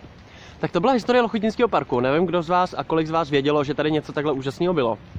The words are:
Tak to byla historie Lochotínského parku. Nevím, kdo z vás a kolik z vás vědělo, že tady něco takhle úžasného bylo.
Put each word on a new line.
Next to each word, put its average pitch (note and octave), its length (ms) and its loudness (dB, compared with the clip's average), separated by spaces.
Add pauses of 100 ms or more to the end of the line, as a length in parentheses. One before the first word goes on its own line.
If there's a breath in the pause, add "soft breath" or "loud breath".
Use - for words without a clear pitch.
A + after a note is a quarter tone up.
(600 loud breath)
Tak D#3 120 -4
to F3+ 80 0
byla B3 140 2
historie B3 280 2
Lochotínského A3+ 480 0
parku. C#3+ 300 0
Nevím, C#3 260 2
kdo F3 160 0
z D#3 80 -8
vás F3+ 280 0
a C#3 60 -4
kolik D#3+ 240 0
z D#3 40 -6
vás E3 180 0
vědělo, D3 340 2
že C#3+ 100 -2
tady D3+ 180 0
něco D3+ 220 -2
takhle D3 200 -2
úžasného C#3 400 -2
bylo. A#2 240 0 (220 loud breath)